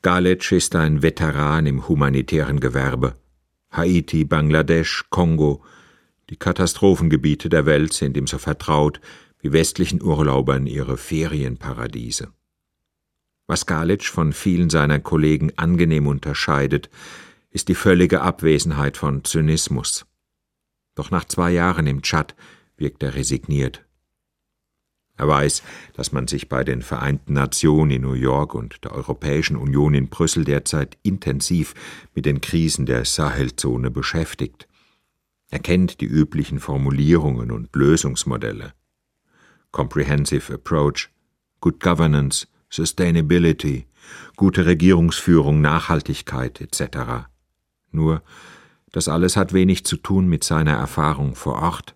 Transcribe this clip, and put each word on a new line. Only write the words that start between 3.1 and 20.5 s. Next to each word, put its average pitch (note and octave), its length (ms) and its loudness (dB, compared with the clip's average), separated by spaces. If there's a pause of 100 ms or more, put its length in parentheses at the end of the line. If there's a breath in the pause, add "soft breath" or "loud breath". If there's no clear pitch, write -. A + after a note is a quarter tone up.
Haiti, E2 540 0
Bangladesch, D#2 840 0
Kongo, D#2+ 540 2 (680 soft breath)
die - 80 -16
Katastrophengebiete E2 1120 2
der D2+ 160 4
Welt D2+ 300 2
sind C#2 240 -4
ihm C#2 80 -4
so C#2+ 100 -6
vertraut D2 640 0 (400 loud breath)
wie C#2+ 120 -4
westlichen E2 500 0
Urlaubern C2+ 640 0
ihre B1+ 320 -6
Ferienparadiese. B1 1300 -6 (1160)
Was E2 180 -4
Galic E2+ 400 0
von D#2 300 -2
vielen F2 340 0
seiner D2+ 320 2
Kollegen D2+ 560 2
angenehm D#2+ 500 2
unterscheidet, C#2+ 840 -2 (600 loud breath)
ist - 180 -6
die F2+ 60 2
völlige F2+ 460 4
Abwesenheit D2 800 0
von C#2+ 260 -4
Zynismus. - 800 -2 (920)